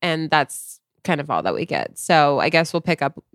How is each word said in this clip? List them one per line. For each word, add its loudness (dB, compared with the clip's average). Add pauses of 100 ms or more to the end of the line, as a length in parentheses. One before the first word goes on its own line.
and -2
that's 0 (240)
kind -2
of -8
all -2
that -2
we -4
get. -6
So 4
I 2
guess 2
we'll -2
pick -2
up -4 (140)